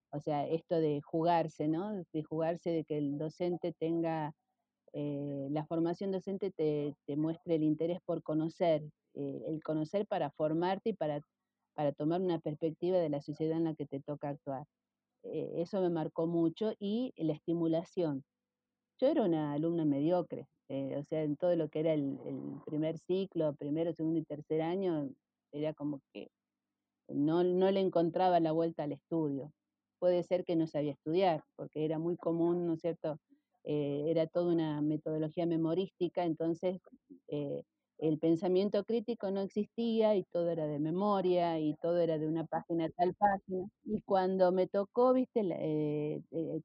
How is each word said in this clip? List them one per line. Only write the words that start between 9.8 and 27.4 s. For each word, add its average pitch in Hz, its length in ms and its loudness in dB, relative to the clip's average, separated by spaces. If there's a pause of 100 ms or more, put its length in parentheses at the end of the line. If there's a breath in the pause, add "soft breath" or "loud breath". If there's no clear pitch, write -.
para 170 260 -2
formarte 175 580 0
y 196 40 0
para, 151 280 -2 (520)
para 147 180 0
tomar 165 300 0
una 170 180 0
perspectiva 170 580 -2
de 160 120 2
la 147 120 -2
sociedad 160 360 -2
en 165 60 2
la 160 100 0
que 143 120 -6
te 139 140 -8
toca 147 300 -8
actuar. 143 360 -8 (580)
Eh, 135 380 -6
eso 190 200 -4
me 175 80 2
marcó 165 380 -2
mucho 170 520 0
y 220 380 -2
la 160 160 0
estimulación. 165 880 -2 (760)
Yo 254 80 4
era 311 160 4
una 156 280 2
alumna 160 320 0
mediocre, 147 640 0 (220)
eh, 135 280 -4
o 147 80 -6
sea, 156 180 -2
en 147 140 0
todo 175 200 2
lo 156 120 0
que 156 120 -4
era 160 140 2
el, 139 320 -2
el 139 400 -8
primer 160 320 -2
ciclo, 175 580 0
primero, 160 380 -2
segundo 160 260 0
y 156 40 -4
tercer 156 380 -2
año, 165 480 0 (420)
era 151 220 -4
como 147 260 -6 (120)
que - 160 -14 (800)
no, 151 360 2